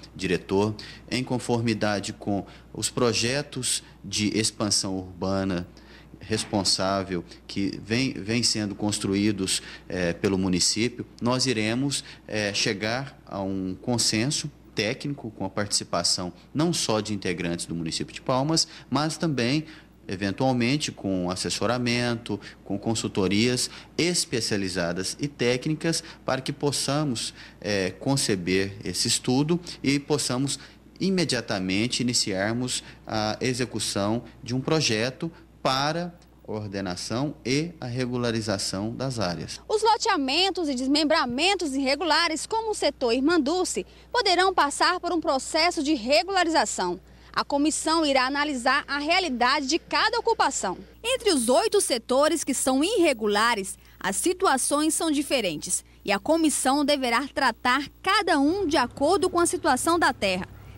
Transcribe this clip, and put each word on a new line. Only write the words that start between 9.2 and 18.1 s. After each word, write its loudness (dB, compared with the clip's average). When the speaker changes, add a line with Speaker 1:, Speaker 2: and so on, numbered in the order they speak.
Speaker 1:
eh, 0
pelo 0
município, 0
nós 0
iremos, 0
eh, -2
chegar -2
a -8
um -4
consenso 0
técnico -4
com -10
a -4
participação -2
não 2
só 2
de -4
integrantes -2
do -8
município -4